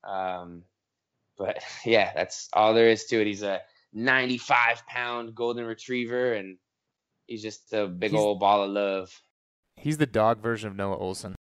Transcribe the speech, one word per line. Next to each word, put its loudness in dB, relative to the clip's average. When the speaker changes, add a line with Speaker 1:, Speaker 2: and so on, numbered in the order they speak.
Speaker 1:
Um, -6
but -4
<laughs> -14
yeah, 4
that's -6
all 6
there 8
is 2
to 2
it. 2
He's -4
a -2
ninety-five 0
pound -6
golden -2
retriever, -2
and -6
he's -10
just -12
a 0
big -4
Speaker 2:
He's 2
Speaker 1:
old 2
ball 4
of -4
love. -4
Speaker 2:
He's -4
the 2
dog 2
version -2
of -10
Noah -2
Olson. -6